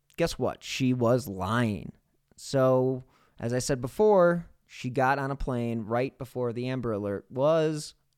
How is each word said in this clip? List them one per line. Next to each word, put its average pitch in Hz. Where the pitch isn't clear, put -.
guess 165
what? 110
She 127
was 120
lying. 101
So, 131
as 117
I 123
said 127
before, 175
she -
got 131
on 135
a 139
plane 117
right 120
before 123
the 123
Amber 123
Alert 101
was 156